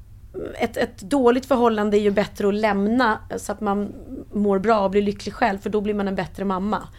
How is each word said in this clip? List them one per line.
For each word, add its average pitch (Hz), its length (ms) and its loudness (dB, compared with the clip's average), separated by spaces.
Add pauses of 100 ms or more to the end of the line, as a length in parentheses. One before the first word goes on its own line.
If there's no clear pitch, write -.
(600)
Ett, - 180 -4
ett - 240 -4
dåligt 247 440 2
förhållande 220 520 2
är 214 40 4
ju 208 100 2
bättre 202 360 0
att 196 60 2
lämna 214 680 2 (180)
så - 140 -6
att 202 100 -8
man 202 320 -2 (400)
mår 202 260 2
bra 214 260 4
och 190 60 0
blir 202 100 4
lycklig 202 320 -4
själv, 208 260 0
för 208 100 -6
då 214 120 0
blir 208 120 -2
man 202 140 -2
en 190 80 -2
bättre 190 300 -4
mamma. 196 420 -2 (120)